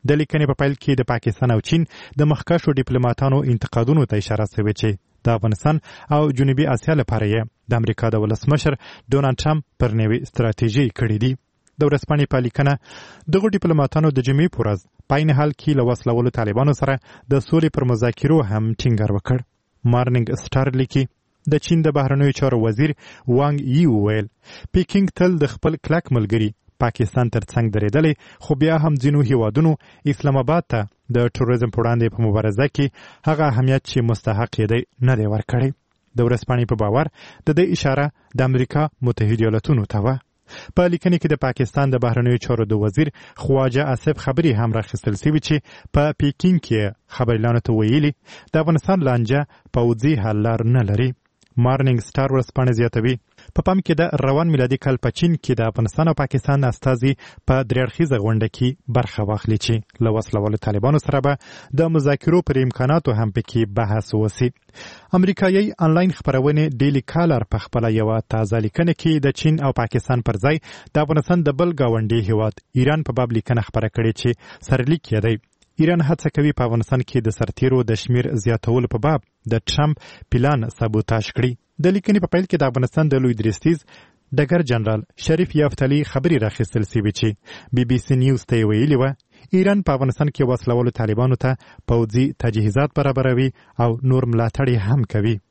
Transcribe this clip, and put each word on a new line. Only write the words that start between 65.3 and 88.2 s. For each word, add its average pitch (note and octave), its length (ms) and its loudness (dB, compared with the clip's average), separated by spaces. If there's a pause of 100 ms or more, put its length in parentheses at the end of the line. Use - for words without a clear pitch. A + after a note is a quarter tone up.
آنلاین E3+ 400 2
خپرونې D3 640 0
ډیلی C#3 320 0
کالر D#3+ 400 0
په G#2+ 140 -6
خپله A2+ 320 0
یوه A2 280 0
تازه A2 380 -2
لیکنه E3+ 340 -2
کې E3 120 0 (100)
د C#3 180 0
چین D#3 240 0
او C3+ 160 0
پاکستان A#2+ 460 -2
پر G#2 180 -2
ځای D3+ 120 2 (340)
د - 60 -4 (100)
افغانستان D#3 420 0
د C3+ 140 -2
بل F3 80 2
ګاونډي A#2 580 0
هیواد A2 260 0 (200)
ایران C#3+ 320 2
په B2 160 -4
باب A#2 180 0
لیکنه A#2 300 -2
خپره A2 260 -2
کړې A2+ 240 0
چې A#2+ 100 0 (400)
سرلیک C3 420 0
یې G#2+ 140 0
دی. A2+ 100 0 (420)
ایران E3 280 2
هڅه D#3 280 -2
کوي D3 200 2
په B2+ 100 0
افغانستان A#2 380 0
کې - 240 -2
د G#2+ 80 0
سرتیرو B2+ 520 0
د A2 140 0
شمیر B2 260 0 (160)
زیاتولو A#2 480 0
په A#2+ 140 -4
باب D3+ 180 0 (300)
د A2+ 180 -2
ټرمپ D3 260 0 (340)
پلان B2+ 440 0
سبوتاژ G#2+ 640 -2
کړي. B2 140 0 (320)
د F#3 140 4
لیکنې G3+ 280 2
په - 80 -4
پیل F3+ 140 0
کې E3+ 140 -2
د C#3 100 2
افغانستان C3 400 0
د C3+ 140 2
لوی B2 160 2
درستیز A2+ 400 0 (560)
ډګر E3 340 2
جنرال A2 320 0 (220)
شریف E3 320 0
یافتلي C#3+ 420 2 (140)
خبرې C#3+ 320 0
راخیستل G#2+ 480 -2
سوي G#2+ 260 0
چې A2 100 0 (460)
بی B2 160 2
بی B2+ 80 2
سی C3 240 0